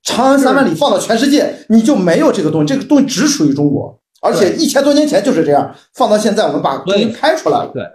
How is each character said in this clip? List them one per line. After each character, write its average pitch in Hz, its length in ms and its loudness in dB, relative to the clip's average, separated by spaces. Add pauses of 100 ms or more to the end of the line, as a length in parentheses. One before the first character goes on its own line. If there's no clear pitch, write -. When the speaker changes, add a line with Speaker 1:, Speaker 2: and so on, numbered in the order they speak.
Speaker 1:
长 240 240 -2
安 277 120 4
三 262 160 2
万 277 100 2
里 165 80 -2
放 185 160 -2
到 196 80 0
全 220 200 -2
世 277 120 0
界， 285 120 2
Speaker 2:
是。 - 280 -8
Speaker 1:
你 220 120 4
就 277 140 2
没 180 240 2
有 302 120 2
这 202 100 -4
个 151 80 -2
东 156 120 0
西， 151 60 2
这 - 100 -2
个 - 80 -6
东 285 140 2
西 - 60 2
只 240 220 -2
属 160 180 0
于 139 80 2
中 143 160 0
国， - 300 -6 (220)
而 160 120 0
且 175 220 0
一 330 100 -2
千 269 160 0
Speaker 2:
对。 277 40 -2
Speaker 1:
多 285 80 4
年 302 120 4
前 196 180 0
就 247 100 0
是 165 100 0
这 143 80 0
样， - 240 0 (180)
放 226 160 0
到 208 80 4
现 214 160 0
在 196 140 0
我 143 60 -2
们 151 80 -4
把 139 160 -2
东 185 200 -2
西 220 100 2
拍 311 280 -2
出 - 140 -4
来 131 100 0
了。 - 140 -8
Speaker 2:
对， 113 100 -8 (120)